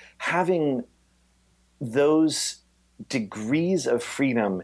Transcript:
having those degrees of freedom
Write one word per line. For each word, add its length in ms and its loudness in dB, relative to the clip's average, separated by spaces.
having 680 0
those 800 2
degrees 760 -2
of 160 0
freedom 640 -2